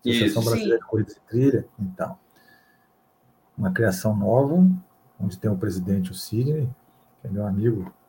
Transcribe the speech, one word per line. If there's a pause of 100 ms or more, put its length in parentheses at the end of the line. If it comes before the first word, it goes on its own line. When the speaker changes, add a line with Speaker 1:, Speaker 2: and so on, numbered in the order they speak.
Speaker 1:
Associação
Speaker 2:
Isso.
Speaker 1:
Brasileira
Speaker 3:
Sim.
Speaker 1:
de
Corrida
de
Trilha? (120)
Então, (1400)
uma
criação
nova, (540)
onde
tem
o
presidente,
o
Sidney, (540)
que
é
meu
amigo (160)